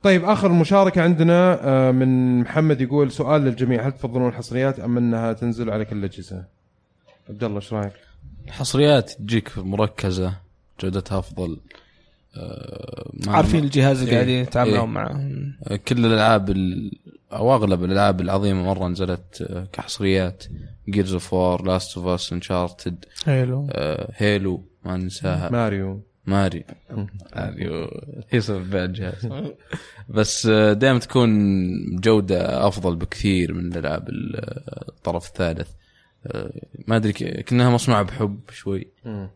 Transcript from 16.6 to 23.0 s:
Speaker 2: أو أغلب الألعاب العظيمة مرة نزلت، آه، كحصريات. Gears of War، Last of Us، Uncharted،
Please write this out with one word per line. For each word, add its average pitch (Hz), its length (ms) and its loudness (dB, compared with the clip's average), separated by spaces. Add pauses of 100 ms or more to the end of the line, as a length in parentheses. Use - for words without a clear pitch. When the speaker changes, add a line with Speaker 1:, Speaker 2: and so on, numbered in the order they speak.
Speaker 2:
أو 123 220 2
أغلب 95 300 2
الألعاب 95 360 2
العظيمة 95 440 0
مرة 92 240 -2
نزلت، 90 640 -6
آه، 92 220 -10
كحصريات. 95 720 -2 (460)
Gears 98 200 0
of 90 120 -2
War، 90 380 2
Last 92 340 -2
of 87 100 -8
Us، 90 300 -2
Uncharted، 90 600 -4 (300)